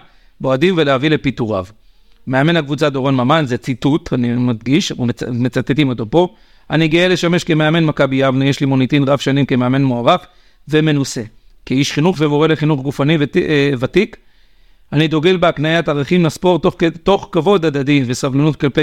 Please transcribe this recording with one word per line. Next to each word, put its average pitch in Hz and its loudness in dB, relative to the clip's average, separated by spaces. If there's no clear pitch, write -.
באוהדים 135 0
ולהביא 139 2
לפיטוריו. 117 -2
מאמן 139 2
הקבוצה 147 -2
דורון 135 -2
ממן, 139 2
זה 120 -2
ציטוט, 139 -2
אני 120 -2
מדגיש, 123 -2
אנחנו 127 -6
מצ-, - -4
מצטטים 127 0
אותו 120 -4
פה, 175 2
"אני 160 0
גאה 170 2
לשמש 175 0
כמאמן 156 2
מכבי 143 0
יבנה, 135 2
יש 139 0
לי 143 0
מוניטין 135 2
רב 135 0
שנים 139 0
כמאמן 131 0
מוערך 131 0
ומנוסה. 147 0
כאיש 135 0
חינוך 156 0
ומורה 151 2
לחינוך 151 0
גופני 143 0
ות-, 147 -2
אה, 143 0
ותיק, 180 -2
אני 156 2
דוגל 160 2
בהקניית 165 0
ערכים 160 0
לספורט 175 0
תוך 180 0
כ-, 165 0
תוך 196 0
כבוד 175 2
הדדי 143 0
וסבלנות 139 0
כלפי 147 -2